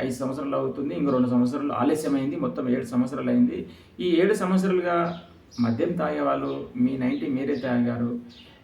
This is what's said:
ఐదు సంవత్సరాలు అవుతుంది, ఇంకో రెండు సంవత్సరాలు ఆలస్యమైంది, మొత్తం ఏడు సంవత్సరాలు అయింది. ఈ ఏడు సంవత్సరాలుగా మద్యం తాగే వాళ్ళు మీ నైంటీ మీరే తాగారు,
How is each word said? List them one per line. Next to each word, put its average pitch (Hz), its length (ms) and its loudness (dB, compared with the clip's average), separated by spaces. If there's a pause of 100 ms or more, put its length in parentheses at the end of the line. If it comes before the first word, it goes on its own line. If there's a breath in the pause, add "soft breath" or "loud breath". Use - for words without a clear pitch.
ఐదు 127 140 -4
సంవత్సరాలు 135 420 -4
అవుతుంది, 135 380 -2
ఇంకో 143 180 0
రెండు 123 160 4
సంవత్సరాలు 123 440 2
ఆలస్యమైంది, 139 640 0
మొత్తం 127 320 -2
ఏడు 123 160 0
సంవత్సరాలు 123 460 -2
అయింది. - 380 2 (320 loud breath)
ఈ 175 200 4
ఏడు 202 140 6
సంవత్సరాలుగా 180 880 0 (380)
మద్యం 120 320 0
తాగే 151 280 -2
వాళ్ళు 139 560 -2
మీ 131 220 2
నైంటీ 135 280 0
మీరే 139 280 0
తాగారు, 120 680 0 (440 loud breath)